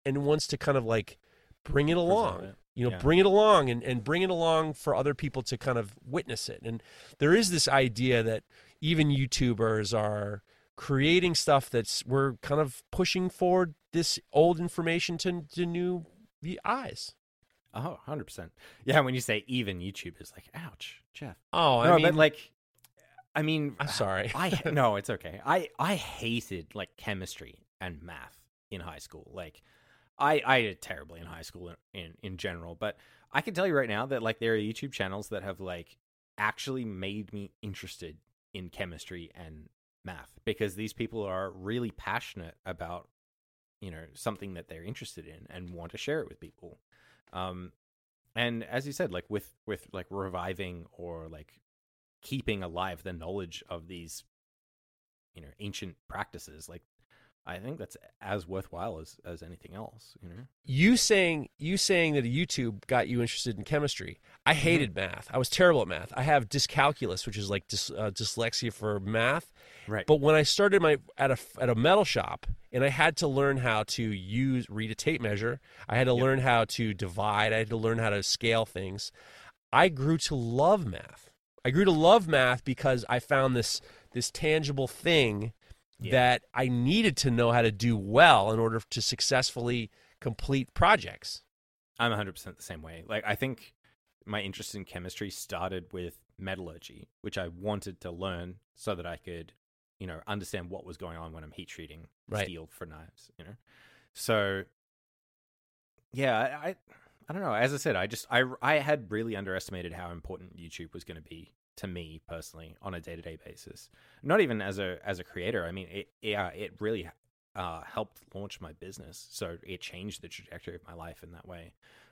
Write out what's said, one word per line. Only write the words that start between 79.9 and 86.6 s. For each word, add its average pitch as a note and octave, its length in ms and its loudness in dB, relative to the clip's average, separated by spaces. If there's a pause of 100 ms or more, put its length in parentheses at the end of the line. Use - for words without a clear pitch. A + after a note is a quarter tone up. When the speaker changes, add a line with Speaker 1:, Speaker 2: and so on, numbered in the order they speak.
Speaker 1:
to - 160 -2
love C#3 500 4
math. - 460 -10 (340)
I B2+ 60 0
grew F3 140 4
to F#3 80 8
love E3+ 340 8
math B2+ 380 4
because B2+ 440 0
I B2 120 0
found C3+ 340 2
this, - 260 0 (320)
this - 200 -4
tangible D3 560 0
thing A#2 640 2 (460)
Speaker 2:
Yeah. A#2 140 -6
Speaker 1:
that B2 300 6 (120)
I B2+ 140 2